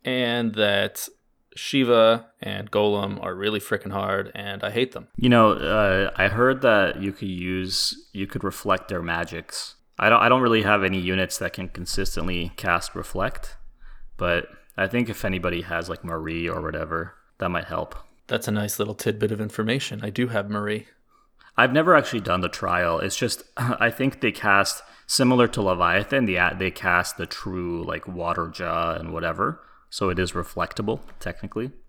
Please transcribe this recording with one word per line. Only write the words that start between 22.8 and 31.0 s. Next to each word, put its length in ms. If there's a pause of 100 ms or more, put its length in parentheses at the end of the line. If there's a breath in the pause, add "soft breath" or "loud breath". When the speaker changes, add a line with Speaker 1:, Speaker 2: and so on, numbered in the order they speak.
Speaker 2:
It's 180
just, 340
<laughs> 60
I 340
think 300
they 100
cast, 520 (240 loud breath)
similar 420
to 140
Leviathan, 640
the, 320
they 120
cast 460
the 80
true, 580
like, 240
Water 420
Jaw 480
and 180
whatever. 480 (260 soft breath)
So 220
it 80
is 140
reflectable, 680 (200)